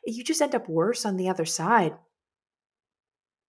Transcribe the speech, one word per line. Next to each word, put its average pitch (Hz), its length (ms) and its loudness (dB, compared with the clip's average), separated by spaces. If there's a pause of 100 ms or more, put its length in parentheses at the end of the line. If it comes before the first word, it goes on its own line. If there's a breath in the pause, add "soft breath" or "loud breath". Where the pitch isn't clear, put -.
you 233 160 -8
just 311 200 -2
end 285 120 2
up 233 140 -2
worse 170 380 0
on 196 100 0
the 185 140 0
other 180 160 0
side. 170 520 2 (1500)